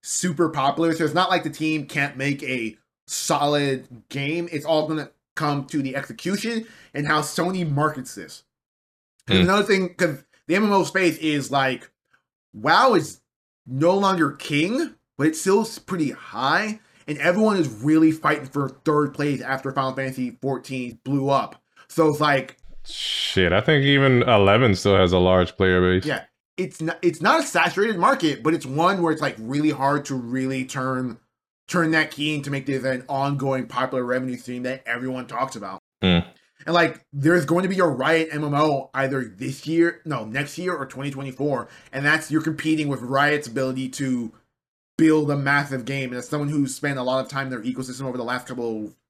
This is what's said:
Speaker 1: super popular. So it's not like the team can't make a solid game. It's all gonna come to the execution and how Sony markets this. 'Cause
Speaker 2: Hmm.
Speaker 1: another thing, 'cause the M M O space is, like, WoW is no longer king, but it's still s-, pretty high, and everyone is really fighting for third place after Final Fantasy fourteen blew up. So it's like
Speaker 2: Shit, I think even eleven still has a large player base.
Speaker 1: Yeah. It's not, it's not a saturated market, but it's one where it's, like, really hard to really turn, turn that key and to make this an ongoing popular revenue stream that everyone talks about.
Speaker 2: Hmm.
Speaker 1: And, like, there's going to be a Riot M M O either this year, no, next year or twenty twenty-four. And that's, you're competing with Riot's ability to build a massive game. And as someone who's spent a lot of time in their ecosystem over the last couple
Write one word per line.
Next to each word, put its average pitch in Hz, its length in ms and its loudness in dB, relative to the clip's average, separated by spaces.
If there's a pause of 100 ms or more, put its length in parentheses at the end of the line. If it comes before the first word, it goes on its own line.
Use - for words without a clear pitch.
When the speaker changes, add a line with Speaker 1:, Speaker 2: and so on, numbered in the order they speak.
Speaker 1:
super 175 460 0
popular. 156 460 0
So 160 100 -2
it's 147 80 0
not 180 160 2
like 180 140 0
the 156 80 -6
team 156 360 -4
can't 143 300 -4
make 139 280 -4
a 120 340 -6 (300)
solid 143 800 0 (200)
game. 160 440 -4
It's 156 120 -6
all 156 220 2
gonna 156 240 -6 (240)
come 143 320 -2
to 147 160 -4
the 135 140 -6
execution 202 720 -6 (280)
and 147 120 -4
how 151 140 2
Sony 170 500 -2
markets 143 440 -2
this. - 300 -14 (840)
'Cause 196 100 2
Speaker 2:
Hmm. 190 60 6
Speaker 1:
another 196 220 4
thing, 190 280 2
'cause 156 320 -2 (220)
the 156 80 0
M 208 100 2
M 208 80 2
O 190 120 4
space 170 340 0
is, 151 320 -2
like, 131 400 -2 (640)
WoW 175 400 4
is 147 260 -2 (460)
no 143 300 2
longer 190 340 2
king, 190 640 -2 (240)
but 139 80 2
it's 156 140 0
still 196 220 4
s-, - 160 -6
pretty 160 340 -4
high, 160 680 -2 (260)
and 147 120 -6
everyone 196 400 4
is 156 100 2
really 151 440 4
fighting 151 340 -2
for 135 240 -4 (160)
third 147 260 2
place 143 300 -4
after 131 300 -6
Final 131 200 -2
Fantasy 131 480 -6
fourteen 131 640 -6
blew 139 240 0
up. 135 320 0 (280)
So 160 200 4
it's 143 120 0
like 143 360 0 (300)
Speaker 2:
Shit, - 680 0
I 95 80 4
think 139 240 2
even 135 380 6
eleven 104 520 6
still 98 220 4
has 92 160 6
a 92 60 6
large 92 380 4
player 92 240 4
base. 92 260 4
Speaker 1:
Yeah. 123 180 -4 (320)
It's - 240 -6
not, 165 220 -4
it's 170 180 0
not 254 200 2
a - 20 -4
saturated 190 560 0
market, 170 440 2
but 156 120 2
it's 156 100 -4
one 170 380 0
where 165 100 2
it's, - 80 -2
like, 135 180 -2
really 139 300 0
hard 143 380 0
to 143 80 -6
really 131 500 -4
turn, 131 540 -4 (500)
turn 165 220 2
that 156 200 2
key 151 240 -2
and 143 100 -4
to 143 60 -6
make 139 140 -4
this 135 200 -2
an 127 260 -2
ongoing 135 560 0
popular 127 380 -4
revenue 127 340 -4
stream 123 240 -10
that 131 240 -6
everyone 127 400 -6
talks 123 280 -6
about. 98 260 -12 (200)
Speaker 2:
Hmm. 90 200 4 (440)
Speaker 1:
And, 160 100 -2
like, 170 380 2
there's 156 320 2
going 170 200 0
to 190 40 -2
be 190 120 0
a 180 40 6
Riot 160 480 2
M 151 100 -4
M 147 120 -2
O 143 400 2
either 135 280 0
this 120 440 -10
year, 170 400 2
no, 131 180 -4
next 135 320 -6
year 139 180 -4
or 139 120 -6
twenty 135 240 -8
twenty-four. 135 580 -4 (240)
And 139 140 -4
that's, 156 240 0
you're 156 100 2
competing 156 480 -2
with 135 140 -4
Riot's 143 440 0
ability 131 440 -4
to 127 420 -4 (640)
build 156 340 4
a 143 60 0
massive 139 480 -2
game. 135 240 -4
And 123 100 -8
as 120 80 -10
someone 147 220 -4
who's 143 260 -2
spent 143 240 -4
a 127 40 -4
lot 127 200 0
of - 80 -10
time 135 180 -6
in - 20 -8
their 120 120 -8
ecosystem 127 440 -8
over 127 100 -6
the 123 80 -6
last 123 220 -6
couple 113 480 -6 (160)